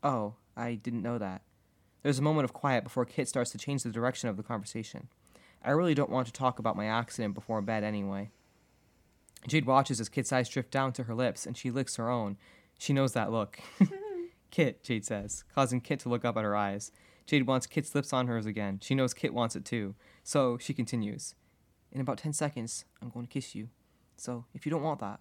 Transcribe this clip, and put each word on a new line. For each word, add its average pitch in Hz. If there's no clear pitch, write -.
"Oh, 113
I 120
didn't 113
know 117
that." 95
There's 143
a 135
moment 151
of -
quiet 127
before 120
Kit -
starts 123
to -
change 139
the 120
direction 117
of 95
the 107
conversation. 110
"I -
really 160
don't 139
want 127
to 113
talk 127
about 110
my 104
accident 110
before 110
bed 107
anyway." 101
Jade 139
watches 131
as 113
Kit's 135
eyes 127
drift -
down 135
to 131
her 113
lips, 120
and 120
she 127
licks 131
her 117
own. 107
She -
knows 135
that 107
look. 110
<laughs> 381
"Kit," -
Jade 110
says, 104
causing 127
Kit 139
to -
look 120
up 117
at 110
her 104
eyes. 101
Jade 135
wants 131
Kit's -
lips 143
on 127
hers 113
again. 101
She -
knows 131
Kit -
wants 117
it -
too. 104
So 127
she -
continues, 113
"In 135
about 131
ten 151
seconds, 143
I'm 123
going 120
to -
kiss -
you. 107
So, 123
if 151
you 151
don't 156
want 151
that." 104